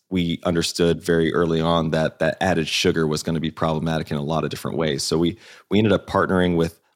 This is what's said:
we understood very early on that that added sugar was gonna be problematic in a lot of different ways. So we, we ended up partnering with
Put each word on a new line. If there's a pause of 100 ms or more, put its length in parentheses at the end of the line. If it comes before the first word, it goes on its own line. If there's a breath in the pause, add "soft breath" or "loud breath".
(100)
we
understood
very
early
on
that
that
added
sugar
was
gonna
be
problematic
in
a
lot
of
different
ways.
So
we, (320 loud breath)
we
ended
up
partnering
with (160)